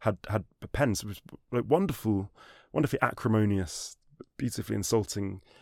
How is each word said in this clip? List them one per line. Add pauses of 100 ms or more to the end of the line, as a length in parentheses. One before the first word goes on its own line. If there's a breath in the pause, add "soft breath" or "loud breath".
had, (120)
had (260)
penned,
it
was, (300)
like,
wonderful, (400 loud breath)
wonderfully
acrimonious, (420)
beautifully
insulting (180 soft breath)